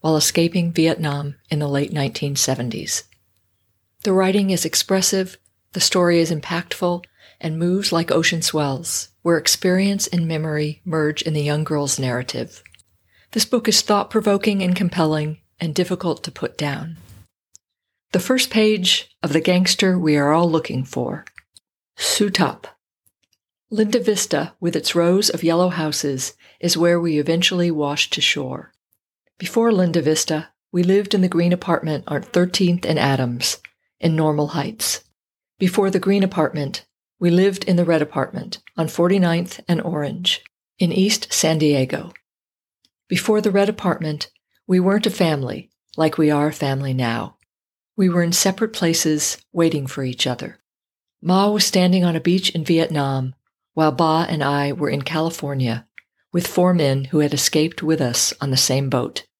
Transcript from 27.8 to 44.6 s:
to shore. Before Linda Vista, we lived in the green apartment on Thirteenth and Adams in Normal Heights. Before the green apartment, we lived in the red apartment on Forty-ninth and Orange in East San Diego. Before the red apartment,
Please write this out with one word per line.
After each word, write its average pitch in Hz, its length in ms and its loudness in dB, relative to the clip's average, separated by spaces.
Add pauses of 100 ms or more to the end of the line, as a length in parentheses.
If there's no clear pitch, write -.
to 156 80 -4
shore. - 520 -4 (680)
Before 226 340 0
Linda 175 280 2
Vista, 156 500 0 (200)
we 175 140 2
lived 196 300 2
in 196 60 4
the 185 80 4
green 175 240 2
apartment 165 540 -2
on 147 160 -4
Thirteenth 180 640 0
and 160 100 0
Adams 127 600 0 (400)
in 165 160 2
Normal 151 340 2
Heights. - 540 -6 (560)
Before 190 320 2
the 190 80 0
green 196 240 2
apartment, 151 640 -2 (320)
we 175 100 2
lived 190 360 4
in 185 100 2
the 175 100 4
red 165 160 2
apartment - 600 -6 (160)
on 160 100 -2
Forty-ninth 175 800 0
and 170 160 0
Orange 165 600 -4 (340)
in 175 140 2
East 196 400 0
San 160 260 0
Diego. 139 540 0 (960)
Before 208 320 0
the 208 100 0
red 196 180 2
apartment, 165 600 -4 (360)